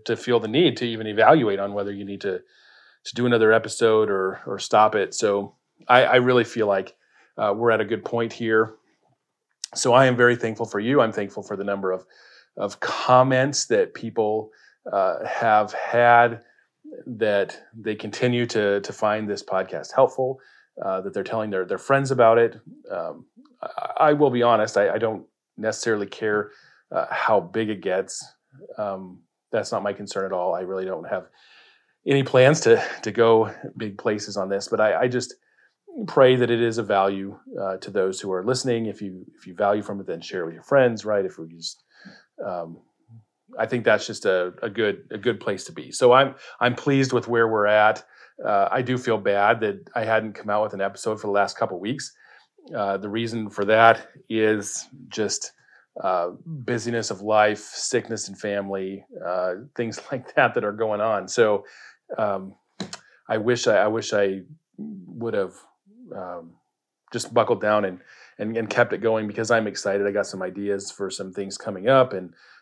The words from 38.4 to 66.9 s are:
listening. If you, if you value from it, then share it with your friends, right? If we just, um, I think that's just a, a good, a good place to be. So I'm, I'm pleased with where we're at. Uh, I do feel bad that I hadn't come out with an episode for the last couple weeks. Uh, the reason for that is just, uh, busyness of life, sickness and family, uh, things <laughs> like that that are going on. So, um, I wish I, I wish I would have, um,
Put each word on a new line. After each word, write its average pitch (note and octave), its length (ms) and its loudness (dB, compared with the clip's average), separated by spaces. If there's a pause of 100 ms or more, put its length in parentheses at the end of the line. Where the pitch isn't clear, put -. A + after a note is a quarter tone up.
listening. A#2+ 440 -2
If G#2 160 -10
you, F#2 240 -12 (100)
if - 100 -20
you F#2 60 -18
value G#2 300 0
from G2+ 180 -10
it, F#2 60 -14
then E2+ 160 -10
share F#2 200 -8
it E2 40 -6
with E2 80 -10
your E2 80 -18
friends, B2 420 2
right? G#2 220 0
If F#2 120 -10
we E2 100 -14
just, E2+ 360 -16 (580)
um, E2+ 360 -8 (800)
I A2+ 60 0
think A2+ 200 -4
that's G#2+ 220 2
just G#2+ 200 -8
a, F#2 260 0 (100)
a A#2 60 -6
good, G#2 420 -4
a A2+ 60 -10
good G#2+ 240 -2
place G2+ 240 -6
to - 80 -16
be. - 180 -16
So B2 220 6
I'm, C3+ 220 6 (260)
I'm B2 140 2
pleased C3+ 400 0
with A#2 140 0
where A#2 200 2
we're G#2+ 180 0
at. G#2+ 380 4 (400)
Uh, G2+ 260 2
I C3 120 -2
do B2+ 160 -2
feel A#2 180 0
bad G2+ 440 2
that G#2 360 -4
I A2+ 80 -4
hadn't A2 300 -2
come - 160 -10
out G#2+ 120 0
with G#2+ 120 -4
an G2 80 -6
episode G#2+ 360 -6
for G#2+ 80 -10
the G2+ 60 -4
last G2+ 240 0
couple F#2+ 240 -4
weeks. B2 320 -8 (640)
Uh, G2 220 -2
the G#2 100 -8
reason A2+ 400 -4
for G2+ 160 -6
that A2+ 420 6 (220)
is G#2+ 580 0 (220)
just, - 440 -6 (520)
uh, F2+ 280 0 (120)
busyness A#2+ 640 -4
of G2 120 -8
life, G#2+ 360 4
sickness - 720 -6
and G2 100 -16
family, G2 640 -6 (220)
uh, F2+ 280 -2 (200)
things A2+ 320 -6
<laughs> - 60 -10
like B2+ 220 -10
that B2 200 4
that A#2 80 0
are G#2 80 -2
going G#2+ 300 -4
on. G#2 260 0
So, G#2+ 380 2 (540)
um, G2 360 -4 (760)
I A2 100 -2
wish A#2+ 280 0
I, G#2+ 120 4
I G2+ 100 4
wish A2 240 -4
I G2 300 0 (340)
would A2+ 580 -10
have, F#2 200 -2 (600)
um, F2+ 380 -14 (600)